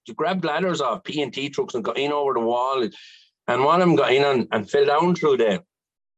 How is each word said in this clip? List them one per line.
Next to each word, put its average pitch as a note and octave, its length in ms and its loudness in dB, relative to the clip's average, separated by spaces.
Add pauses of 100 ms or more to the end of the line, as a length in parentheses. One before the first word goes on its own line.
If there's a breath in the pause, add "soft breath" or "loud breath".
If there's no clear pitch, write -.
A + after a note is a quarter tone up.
(160)
grabbed E3+ 300 -2
ladders E3 360 -2
off C3+ 220 -4
P D3 180 -6
and B2+ 120 -4
T C#3 160 -6
trucks C3 260 -6
and A2+ 80 -4
got A#2+ 140 -4
in C#3+ 160 -2
over C#3+ 200 0
the A#2+ 60 0
wall. A#2+ 480 0 (600 loud breath)
And B2 180 0
one E3+ 160 4
of F3+ 60 4
them D#3+ 100 4
got B2+ 160 2
in C#3 100 4
and, C3 280 0
and G#2+ 180 -4
fell C#3+ 160 4
down D#3+ 300 2
through D3+ 220 2
the, G#2 240 2 (560)